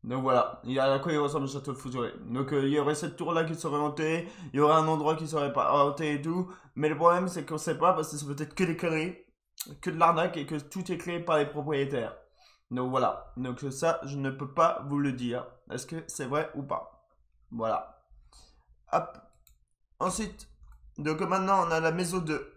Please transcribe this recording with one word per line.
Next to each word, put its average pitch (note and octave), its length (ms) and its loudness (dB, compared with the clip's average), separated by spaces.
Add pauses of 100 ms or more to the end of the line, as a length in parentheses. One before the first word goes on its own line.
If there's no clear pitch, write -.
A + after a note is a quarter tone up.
Donc B2+ 180 -4
voilà, B2+ 400 4
il A#2+ 80 -8
y C3 80 0
a C3+ 140 4
à C3+ 80 2
quoi E3+ 100 -4
il D3+ 80 2
ressemble C#3+ 280 0
le C3+ 40 -4
château C#3 220 -8
de A#2+ 40 -6
Fougeray. B2 360 -6 (140)
Donc, C3+ 260 -2
euh, C#3 160 2
il C#3+ 40 4
y D3+ 60 4
aurait D3 160 2
cette D#3+ 220 -6
tour-là E3 260 0
qui D#3+ 140 -2
serait D3 200 -4
hantée, D#3 520 0 (240)
il C#3 60 0
y - 20 4
aurait D3+ 160 8
un D#3+ 100 4
endroit D#3 300 2
qui D#3+ 100 -6
serait C#3+ 260 0
pas A2+ 200 2
hanté D3 420 4
et C#3+ 80 -4
tout. F3+ 260 -2 (280)
Mais D3 120 2
le D3+ 80 2
problème, F3 300 6
c'est F3+ 180 -6
qu'on D#3 140 -6
sait D#3+ 180 -2
pas F3 160 4
parce D#3 200 -2
que D3+ 40 -8
c'est D3 80 -8
peut-être C#3+ 300 -8
que - 80 0
des E3 140 0
conneries, E3 400 -2 (640)
que F3+ 100 -2
de D#3+ 80 -6
l'arnaque E3 380 4
et C#3+ 100 -6
que D#3 80 -6
tout F3+ 380 -6
est E3+ 40 -2
créé F3 220 -6
par E3 200 2
les C#3+ 80 4
propriétaires. C#3 680 -2 (540)
Donc B2+ 180 -2
voilà, - 480 0
donc B2 220 -6 (140)
ça, E3 320 0
je C#3 120 -8
ne C#3 140 -2
peux C3+ 240 -10
pas E3 320 4
vous C#3+ 140 -2
le C#3 120 2
dire. B2 320 -4 (280)
Est-ce - 160 -8
que E3 80 -10 (100)
c'est C#3 200 -8
vrai D3+ 280 -2
ou C#3 80 -6
pas ? - 460 -8 (420)
Voilà. A2 560 -4 (840)
Hop. - 260 -2 (800)
Ensuite, F#3 500 -4 (500)
donc D#3 220 -2
maintenant, F#3+ 460 4
on E3 60 -2
a D#3+ 80 4
la D#3+ 100 4
maison F3 280 -2
de D#3 380 -4